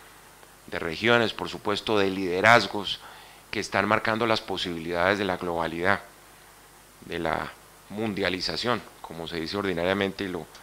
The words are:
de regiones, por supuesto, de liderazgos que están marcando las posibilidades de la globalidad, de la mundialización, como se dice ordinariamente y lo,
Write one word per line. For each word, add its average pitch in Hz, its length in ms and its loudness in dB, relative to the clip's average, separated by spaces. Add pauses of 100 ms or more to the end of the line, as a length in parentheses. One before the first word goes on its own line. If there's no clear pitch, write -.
(680)
de 87 140 -10
regiones, 101 540 4
por 87 160 -6
supuesto, 101 500 0
de 98 100 4
liderazgos 98 920 4 (520)
que 110 80 -4
están 98 280 0
marcando 110 380 2
las 110 160 2
posibilidades 87 800 0
de 104 60 -2
la 90 120 0
globalidad, 85 600 -2 (1040)
de 85 180 -8
la 80 320 -2 (380)
mundialización, 95 920 -2 (200)
como 82 260 -10
se 82 120 -4
dice 80 160 -4
ordinariamente 95 680 0
y 98 40 -2
lo, 87 200 -6 (160)